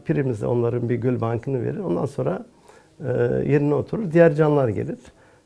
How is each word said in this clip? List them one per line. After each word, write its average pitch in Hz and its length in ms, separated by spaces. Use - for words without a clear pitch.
pirimiz 135 380
de 127 40
onların 120 420
bir 123 60
gül 120 260
bankını 117 420
verir. 127 160
Ondan 170 280
sonra, 175 400
e, 127 120
yerine 143 280
oturur. 160 380
Diğer 165 220
canlar 147 340
gelir. 120 300